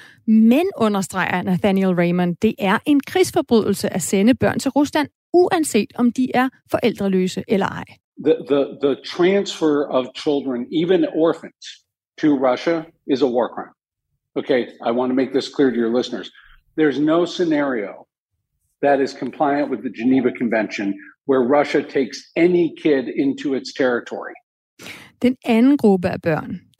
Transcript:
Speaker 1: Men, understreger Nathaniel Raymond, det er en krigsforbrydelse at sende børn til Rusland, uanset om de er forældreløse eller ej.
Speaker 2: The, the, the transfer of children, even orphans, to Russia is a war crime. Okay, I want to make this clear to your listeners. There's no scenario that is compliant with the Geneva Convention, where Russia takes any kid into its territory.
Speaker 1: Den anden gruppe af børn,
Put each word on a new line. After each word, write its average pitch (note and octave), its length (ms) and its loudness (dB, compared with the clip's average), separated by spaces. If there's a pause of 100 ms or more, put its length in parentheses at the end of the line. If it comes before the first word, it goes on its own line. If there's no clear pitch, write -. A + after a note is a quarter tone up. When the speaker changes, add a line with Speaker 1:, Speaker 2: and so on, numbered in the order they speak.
(280)
Speaker 1:
Men, A3+ 380 6 (120)
understreger F#3+ 640 -2
Nathaniel F#3+ 540 0
Raymond, F3 460 0
det A3 180 2
er G3 260 0
en D4 140 4
krigsforbrydelse C4+ 920 0
at F#3 80 -4
sende G#3+ 340 2
børn - 240 -2
til C4+ 120 -4
Rusland, C#4+ 360 0 (260)
uanset E4+ 640 2
om A#3+ 160 2
de B3+ 220 -2
er B3+ 160 2 (220)
forældreløse F#3+ 760 0
eller G3 180 0
ej. - 180 -6 (420)
Speaker 2:
The, D#3 100 4 (140)
the, C#3 120 2 (200)
the C#3 140 2 (100)
transfer E3+ 840 0
of C3 160 0 (100)
children, C3 560 -4
even E3+ 340 2 (100)
orphans, - 500 -2 (560)
to D#3 60 2 (240)
Russia D#3+ 320 -2 (240)
is C#3 140 0
a C#3+ 60 4
war A#2+ 280 0
crime. - 200 -14 (600)
Okay, C3 320 0 (200)
I A#2 40 2
want B2 200 -2
to B2+ 40 -2
make C3 160 0
this C#3 240 -2
clear C3+ 160 2
to A2+ 60 -4
your A#2 200 0
listeners. A2 340 -6 (460)
There's D3 220 2
no D#3+ 260 2
scenario C#3+ 800 -4 (800)
that C#3+ 200 4
is - 60 -4 (120)
compliant C#3+ 480 -2
with A2+ 160 -6
the G2+ 140 -12
Geneva B2+ 280 2 (120)
Convention, G#2+ 520 -2 (360)
where C3 120 4 (160)
Russia C#3+ 240 2
takes - 360 -4 (180)
any F3 300 4 (180)
kid C#3 200 2 (200)
into C#3 300 -2
its - 200 -6
territory. A#2+ 600 -2 (880)
Speaker 1:
Den B3 140 2 (100)
anden B3 320 4
gruppe F#3+ 320 2
af F3+ 120 -8
børn, E3 380 -4 (200)